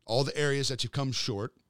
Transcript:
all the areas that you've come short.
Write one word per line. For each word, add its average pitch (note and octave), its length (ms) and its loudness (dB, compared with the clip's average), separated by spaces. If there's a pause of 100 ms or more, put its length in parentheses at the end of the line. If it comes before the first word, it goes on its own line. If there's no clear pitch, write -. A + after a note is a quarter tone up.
all A#2+ 180 4
the C3+ 140 0
areas C#3 320 2
that B2+ 160 -2
you've A#2 80 -6
come C3+ 180 0
short. G#2+ 440 -2 (160)